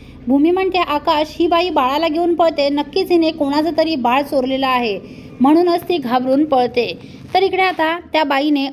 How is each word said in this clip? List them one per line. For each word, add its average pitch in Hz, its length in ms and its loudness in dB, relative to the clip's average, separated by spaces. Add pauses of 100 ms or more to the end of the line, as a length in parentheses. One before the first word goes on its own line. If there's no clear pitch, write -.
(260)
भूमी 285 240 4
म्हणते, 370 280 0
"आकाश, 302 600 -2
ही 339 60 2
बाई 349 220 2
बाळाला 302 400 0
घेऊन 339 260 0
पळते, 320 340 2
नक्कीच 294 420 -2
हिने 330 200 4
कोणाचं 302 480 0
तरी 320 180 0
बाळ 247 260 0
चोरलेलं 269 440 -2
आहे, 240 340 -2 (400)
म्हणूनच 339 480 4
ती 349 100 0
घाबरून 262 460 0
पळते." 247 540 -2 (360)
तर 381 80 4
इकडे 370 200 0
आता 339 380 -2 (120)
त्या 311 120 2
बाईने 277 480 0